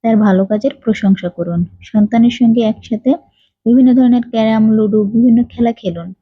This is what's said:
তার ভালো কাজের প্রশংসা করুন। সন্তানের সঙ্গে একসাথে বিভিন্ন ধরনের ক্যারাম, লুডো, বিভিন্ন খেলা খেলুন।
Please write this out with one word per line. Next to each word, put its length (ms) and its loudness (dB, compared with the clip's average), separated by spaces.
তার 140 0
ভালো 280 2
কাজের 260 -4
প্রশংসা 440 -2
করুন। 360 -6
সন্তানের 480 0
সঙ্গে 300 0
একসাথে 540 -4
বিভিন্ন 280 4
ধরনের 360 2
ক্যারাম, 400 0
লুডো, 340 0
বিভিন্ন 440 2
খেলা 240 -2
খেলুন। 500 -10